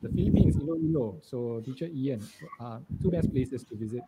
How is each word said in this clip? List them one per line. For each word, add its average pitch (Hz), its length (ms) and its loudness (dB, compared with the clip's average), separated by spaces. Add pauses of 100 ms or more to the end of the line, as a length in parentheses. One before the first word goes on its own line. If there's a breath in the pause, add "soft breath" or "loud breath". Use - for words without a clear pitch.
the - 80 -6
Philippines, - 460 6
Iloilo. 156 680 0
So, 117 420 -4
Teacher 131 240 -8
Ian, 135 320 -2 (400)
uh, 120 160 -10 (240)
two - 100 2
best - 220 0
places 131 320 -2
to - 100 -16
visit 113 340 -6